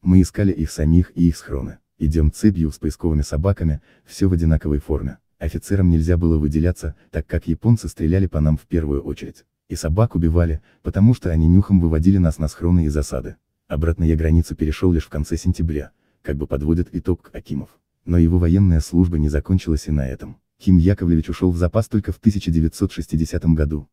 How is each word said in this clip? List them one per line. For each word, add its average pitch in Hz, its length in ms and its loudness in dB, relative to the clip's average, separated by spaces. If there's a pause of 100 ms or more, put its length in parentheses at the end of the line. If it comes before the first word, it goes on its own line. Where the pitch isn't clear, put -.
Мы 92 200 6
искали 98 300 0
их 78 200 -4
самих 85 440 2
и 87 120 2
их 80 100 0
схроны. - 400 -10 (220)
Идём 76 320 0
цепью 87 400 0
с - 60 -16
поисковыми 78 440 -2
собаками, 78 600 -2 (240)
всё - 220 -2
в 92 60 2
одинаковой 78 460 0
форме. 67 380 -6 (220)
Офицерам 90 500 0
нельзя 85 280 2
было 82 200 2
выделяться, 78 580 -2 (160)
так 78 160 -6
как - 200 -6
японцы 107 400 0
стреляли 90 400 0
по 78 120 -4
нам 76 180 2
в - 40 -10
первую 76 400 -4
очередь. - 440 -12 (240)
И 82 60 -10
собак 85 400 -2
убивали, 82 460 0 (200)
потому 110 320 2
что - 160 -4
они 80 180 2
нюхом 95 320 4
выводили 82 380 2
нас 85 220 0
на 78 80 -2
схроны 85 380 0
и 76 40 0
засады. 69 460 -6 (320)
Обратно 82 360 -2
я 80 120 4
границу 80 400 2
перешёл 78 360 0
лишь 82 140 0
в - 40 -20
конце 76 280 -6
сентября, 80 540 -4 (300)
как 71 160 -6
бы 73 100 -6
подводит 78 480 -2
итог - 380 -6
Акимов. - 360 -10 (360)
Но 87 120 0
его 85 200 4
военная 87 420 4
служба 87 380 0
не 76 120 0
закончилась 78 580 -2
и 78 40 -4
на 71 160 -2
этом. - 300 -12 (220)
Ким 92 180 4
Яковлевич 85 520 2
ушёл 90 220 0
в 85 60 -4
запас 90 300 0
только 101 240 -4
в - 80 -8
тысяча 101 320 -2
девятьсот 82 400 0
шестидесятом 80 640 -2
году. 76 400 -2